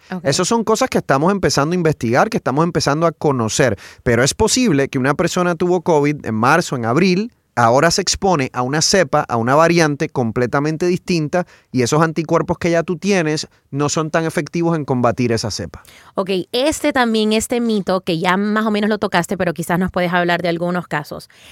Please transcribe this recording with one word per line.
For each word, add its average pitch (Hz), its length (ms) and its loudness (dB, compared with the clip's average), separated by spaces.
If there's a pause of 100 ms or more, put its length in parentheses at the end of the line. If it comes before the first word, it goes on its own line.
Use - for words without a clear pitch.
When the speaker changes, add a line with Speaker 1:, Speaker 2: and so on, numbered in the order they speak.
(120)
Speaker 1:
Ok. 180 120 -8
Speaker 2:
Esas 165 220 0
son 233 160 0
cosas 220 260 0
que - 100 0
estamos 151 340 2
empezando 160 400 0
a 185 40 -2
investigar, 156 540 0
que 226 60 -4
estamos 139 280 0
empezando 156 420 -2
a 165 60 0
conocer. 123 640 0 (280)
Pero 120 180 2
es 131 100 2
posible 214 560 2
que 139 100 -4
una 135 160 0
persona 175 420 -2
tuvo 180 260 0
covid 147 420 0
en 113 100 -4
marzo, 139 420 2
en 117 100 -4
abril, 180 460 0 (220)
ahora 123 360 4
se 196 100 -2
expone 175 540 0
a 127 80 -4
una 139 180 -2
cepa, 151 480 0
a 120 80 -2
una 120 180 0
variante 160 540 2
completamente 139 800 -2
distinta, 175 600 -2 (240)
y 127 120 0
esos 151 180 2
anticuerpos 165 560 0
que 170 140 -2
ya 165 120 2
tú 175 140 -4
tienes 165 500 -2 (240)
no 143 200 -2
son 156 200 -2
tan 165 140 0
efectivos 170 500 -2
en 151 120 -2
combatir 120 460 0
esa 110 180 -2
cepa. - 320 -10 (320)
Speaker 1:
Ok, 196 160 -4 (220)
este 285 420 0
también, 220 400 2
este 233 260 -2
mito, 202 400 0
que 170 180 -2
ya 185 200 2
más 214 260 0
o 226 60 0
menos 208 180 0
lo 214 80 0
tocaste, 190 400 -2
pero 175 160 -2
quizás 170 260 -2
nos 185 120 0
puedes 180 240 -2
hablar 175 260 0
de 175 80 -2
algunos 175 400 -4
casos. 156 400 -8 (220)